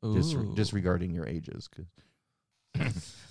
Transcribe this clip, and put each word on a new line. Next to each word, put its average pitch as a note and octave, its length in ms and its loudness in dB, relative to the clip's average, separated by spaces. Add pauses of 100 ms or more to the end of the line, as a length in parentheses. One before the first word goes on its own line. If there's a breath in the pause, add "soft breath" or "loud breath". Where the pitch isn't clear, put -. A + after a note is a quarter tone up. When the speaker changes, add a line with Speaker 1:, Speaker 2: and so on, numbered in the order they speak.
Speaker 1:
Dis-, B2 320 4
Speaker 2:
Ooh. A2+ 220 0
Speaker 1:
disregarding F2+ 580 2
your E2 140 -2
ages, - 400 -8
'cause, - 180 -16 (880 soft breath)
<coughs> - 400 -4 (160)